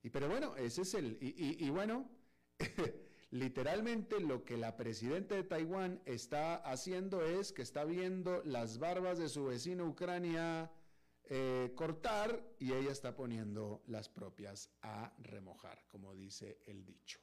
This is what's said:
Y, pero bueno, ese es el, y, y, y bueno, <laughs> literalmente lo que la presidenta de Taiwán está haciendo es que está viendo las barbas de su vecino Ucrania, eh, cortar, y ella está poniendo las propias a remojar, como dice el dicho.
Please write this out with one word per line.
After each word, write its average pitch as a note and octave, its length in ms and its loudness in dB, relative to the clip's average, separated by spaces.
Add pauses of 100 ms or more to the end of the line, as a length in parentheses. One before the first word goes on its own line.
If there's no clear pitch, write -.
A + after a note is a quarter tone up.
Y, A#2 80 -6
pero C#3 180 2
bueno, B3 280 2
ese B2 260 0
es F#3 120 0
el, B2 260 2
y, C3 80 -2
y, D3+ 380 0
y C#3 40 4
bueno, G#3+ 400 2 (480)
<laughs> - 720 -4
literalmente F#3 920 2
lo C#3 240 2
que A#2+ 120 -2
la A#2 200 0
presidenta A#2+ 580 0
de F#3+ 100 2
Taiwán F3+ 600 0
está D3 520 0
haciendo F3+ 680 0
es F3+ 280 2
que C3 100 -4
está D3 220 0
viendo F3+ 600 2
las A#2 340 0
barbas F3+ 400 2
de D#3+ 100 0
su C#3 160 0
vecino D#3+ 420 0
Ucrania, E3 840 0 (540)
eh, B2+ 500 2
cortar, G#3 680 2 (140)
y C3 140 2
ella C3+ 200 4
está C3+ 240 -4
poniendo A2 680 -2
las G#2+ 220 -4
propias G2 600 -10 (120)
a A2 360 -8
remojar, G2 720 -14
como G2 260 -14
dice G2 520 -12
el G2 180 -12
dicho. - 380 -16